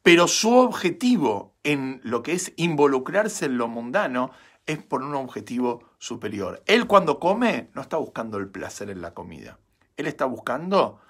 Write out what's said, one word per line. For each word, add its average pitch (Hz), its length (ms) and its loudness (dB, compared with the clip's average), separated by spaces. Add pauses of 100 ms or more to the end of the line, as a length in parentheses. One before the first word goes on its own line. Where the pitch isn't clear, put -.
pero 175 240 8
su 214 260 2
objetivo 190 1120 2
en 135 400 -2
lo 117 220 -4
que 151 80 -4
es 180 240 -4
involucrarse 156 880 0
en 127 120 -2
lo 117 100 -2
mundano 127 640 -4 (340)
es 151 160 -6
por 135 200 -4
un 143 120 -6
objetivo 123 720 -4 (140)
superior. 101 680 -8
Él 226 220 4
cuando 185 320 4
come 190 540 0
no 135 80 -8
está 165 140 -6
buscando 113 420 -6
el 98 100 -6
placer 98 420 -10
en 92 100 -12
la 85 140 -12
comida, 90 460 -18 (360)
él 151 120 -6
está 147 160 -4
buscando 131 840 -2